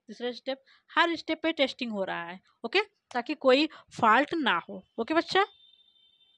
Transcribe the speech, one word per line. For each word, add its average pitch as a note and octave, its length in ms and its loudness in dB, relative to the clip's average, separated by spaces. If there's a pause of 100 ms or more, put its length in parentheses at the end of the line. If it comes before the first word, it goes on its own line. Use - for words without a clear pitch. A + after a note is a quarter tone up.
तीसरे A#3+ 260 -8
स्टेप, C4 300 -10 (280)
हर E4+ 240 2
स्टेप D#4+ 280 -6
पे D#4+ 100 0
टेस्टिंग B3+ 380 -2
हो G3 120 -4
रहा E3+ 200 -6
है, F3+ 160 -14 (260)
ओके, F4+ 140 0 (340)
ताकि B3 240 -6
कोई C4+ 300 4 (260)
फॉल्ट B3 420 4
ना G#3 340 0
हो, G3 140 -14 (160)
ओके A#3 140 -4
बच्चा। F#4 320 2 (920)